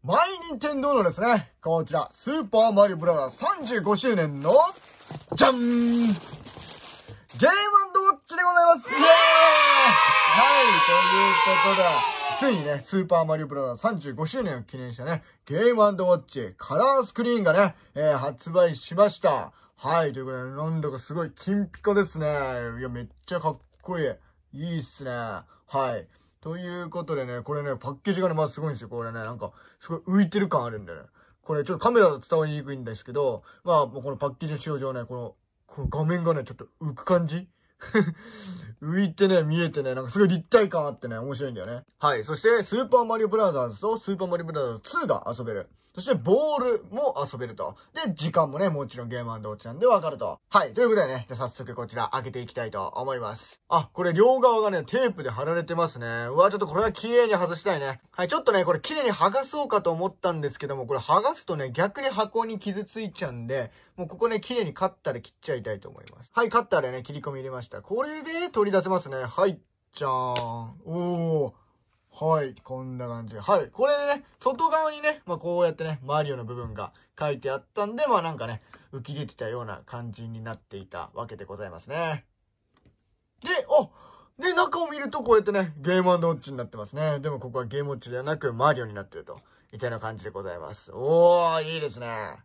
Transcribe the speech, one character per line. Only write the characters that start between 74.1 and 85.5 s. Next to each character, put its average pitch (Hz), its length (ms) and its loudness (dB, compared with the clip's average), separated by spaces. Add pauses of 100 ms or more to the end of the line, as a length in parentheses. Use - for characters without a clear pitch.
ね、 285 60 -16 (160)
外 269 300 0
側 311 220 2
に 294 100 -12
ね、 302 240 -2
ま 175 100 -6
あ、 156 40 -12
こ 175 200 -4
う 175 40 4
や 165 80 2
っ - 20 -10
て 160 100 -10
ね、 156 200 -6
マ 147 180 -2
リ 143 100 -4
オ 127 60 -6
の 120 80 -12
部 120 80 -12
分 117 220 -12
が 101 180 -10 (260)
書 151 120 -2
い 135 80 -6
て 135 100 -4
あ 135 60 -2
っ 135 180 -10
た 208 140 -2
ん 226 80 -10
で、 294 100 0
ま 240 120 2
あ、 170 40 2
な 165 100 -4
ん 156 60 -10
か 113 80 -10
ね、 113 160 -10 (320)
浮 131 80 -12
き 147 140 -12
出 143 100 -8
て - 100 -18
た 113 120 -10
よ 120 140 -8
う 117 40 -10
な 98 220 -12
感 120 240 -12
じ 113 180 -14
に 113 140 -12
な 113 100 -12
っ 107 40 -14
て - 200 -18
い 95 80 -14
た 87 300 -12
わ 117 100 -10
け 107 120 -16
で 101 80 -14
ご 101 120 -14
ざ 104 80 -10
い 90 60 -14
ま 82 80 -16
す - 100 -20
ね。 156 380 -6 (1120)
で、 277 80 -10 (180)
あ、 269 220 4 (500)
で、 262 140 0
中 339 300 0
を 294 80 -4
見 294 80 -10
る 277 100 -6
と 240 140 -6
こ 240 80 2
う 220 60 8
や 214 40 6
っ - 20 -10
て 202 80 -2